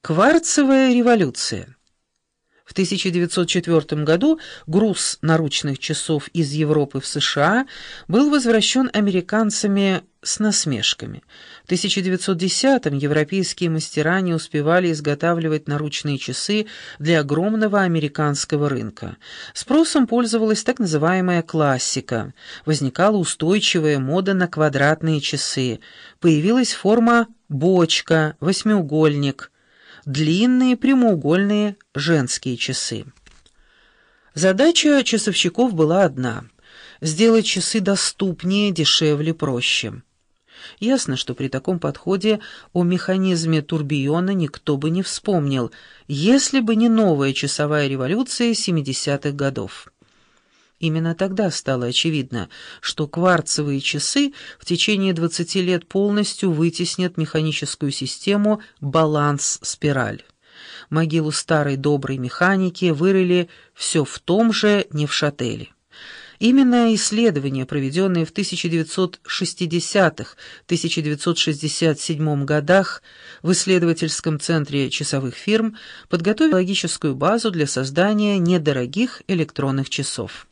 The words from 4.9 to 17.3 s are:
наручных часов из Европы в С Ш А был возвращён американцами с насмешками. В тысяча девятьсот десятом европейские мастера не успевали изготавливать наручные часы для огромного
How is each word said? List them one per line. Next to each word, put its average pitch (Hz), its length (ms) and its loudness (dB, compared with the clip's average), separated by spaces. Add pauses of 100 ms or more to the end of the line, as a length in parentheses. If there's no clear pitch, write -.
наручных 151 560 0
часов 151 480 -4
из 156 240 -2
Европы 151 480 0
в - 80 -8
С - 120 -6
Ш - 220 0
А 220 240 4 (420)
был 269 220 4
возвращён 247 640 2
американцами 202 1120 0 (180)
с - 160 -6
насмешками. 151 840 -2 (400)
В - 60 -20
тысяча 185 320 0
девятьсот 185 360 -2
десятом 190 580 2
европейские 156 760 0
мастера 160 500 -2
не 175 140 0
успевали 160 560 0
изготавливать 156 760 -2
наручные 147 520 -4
часы 214 480 -4 (320)
для 156 220 2
огромного 202 600 0